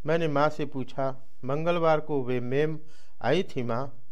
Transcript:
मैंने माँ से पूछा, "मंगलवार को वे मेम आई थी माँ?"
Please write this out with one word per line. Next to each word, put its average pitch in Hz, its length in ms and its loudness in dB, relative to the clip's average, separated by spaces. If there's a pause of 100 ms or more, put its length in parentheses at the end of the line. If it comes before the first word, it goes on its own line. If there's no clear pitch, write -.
मैंने 160 220 2
माँ 147 220 4
से 151 160 -2
पूछा, 135 600 -2 (180)
"मंगलवार 160 540 2
को 143 240 0
वे 123 160 0
मेम 147 400 0 (420)
आई 156 220 2
थी 135 200 -2
माँ?" 117 360 -2 (120)